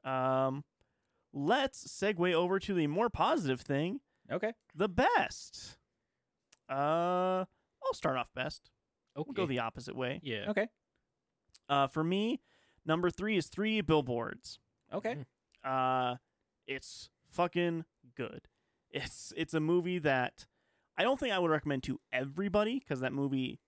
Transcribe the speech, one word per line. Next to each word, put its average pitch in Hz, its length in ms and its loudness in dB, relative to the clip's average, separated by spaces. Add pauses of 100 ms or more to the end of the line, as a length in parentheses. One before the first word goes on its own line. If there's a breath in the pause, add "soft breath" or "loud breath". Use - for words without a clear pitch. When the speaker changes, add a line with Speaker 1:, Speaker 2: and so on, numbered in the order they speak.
Speaker 1:
Um, 131 580 0 (680)
let's 208 560 0
segue 180 440 0
over 180 280 2
to 196 140 -4
the 165 120 2
more 190 240 2
positive 175 520 2
thing. 165 380 -2 (300)
Speaker 2:
Okay. 180 220 -2 (240)
Speaker 1:
The 190 120 0
best. - 920 0 (880)
Uh, 175 760 2 (400)
I'll 523 100 0
start 135 240 -2
off 120 160 -4
best. - 360 -8 (460)
We'll 151 160 -6
go 202 120 -2
Speaker 3:
Okay. 135 100 -2
Speaker 1:
the 123 60 0
opposite 117 360 -6
way. 127 260 -4
Speaker 3:
Yeah. 117 280 -4
Speaker 2:
Okay. 214 180 0 (1000)
Speaker 1:
Uh, 139 200 4
for 156 160 0
me, 208 360 0 (460 soft breath)
number 170 240 4
three 208 260 0
is 170 120 0
Three 214 320 0
Billboards. 135 800 0 (320)
Speaker 2:
Okay. 208 220 -4
Speaker 3:
Mm-hmm. 143 80 -8 (460)
Speaker 1:
Uh, 127 480 2 (500)
it's - 440 -10 (200)
fucking 175 540 0 (320)
good. - 300 -8 (440)
It's, - 460 -8
it's 160 180 -4
a 160 60 2
movie 175 400 2
that 135 460 0 (500)
I 165 60 2
don't 247 160 2
think 247 140 -2
I 190 60 2
would 175 120 4
recommend 147 340 0
to - 140 -4 (140)
everybody 190 680 0
'cause 139 200 -4
that 127 120 0
movie 135 560 -2